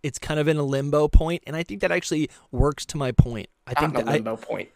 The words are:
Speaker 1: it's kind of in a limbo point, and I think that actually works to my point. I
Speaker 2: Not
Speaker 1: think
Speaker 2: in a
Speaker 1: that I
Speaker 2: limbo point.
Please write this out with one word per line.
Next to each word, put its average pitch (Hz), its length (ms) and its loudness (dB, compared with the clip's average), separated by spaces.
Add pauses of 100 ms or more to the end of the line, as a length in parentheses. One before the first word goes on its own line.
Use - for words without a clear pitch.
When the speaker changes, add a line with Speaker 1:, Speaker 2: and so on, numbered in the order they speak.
Speaker 1:
it's 143 160 -6
kind 151 220 -4
of 147 80 0
in 156 80 2
a 147 80 -2
limbo 143 460 0
point, 165 360 4
and 151 120 -10
I 165 60 -4
think 196 180 -12
that 180 100 0
actually 160 380 -2 (220)
works 139 360 0
to - 100 -10
my 135 140 -4
point. 117 380 4 (180)
I - 60 -12
Speaker 2:
Not 135 80 -2
Speaker 1:
think 151 140 0
Speaker 2:
in 123 40 -2
a 113 60 0
Speaker 1:
that 117 40 -6
I 139 40 -2
Speaker 2:
limbo 113 240 -2
point. 101 380 -10